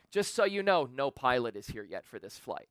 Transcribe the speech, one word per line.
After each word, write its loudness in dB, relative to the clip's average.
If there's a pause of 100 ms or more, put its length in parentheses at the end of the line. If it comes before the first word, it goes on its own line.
(100)
just -2
so 4
you 2
know, 4
no 0
pilot 2
is -12
here -10
yet -8
for -12
this -14
flight." -10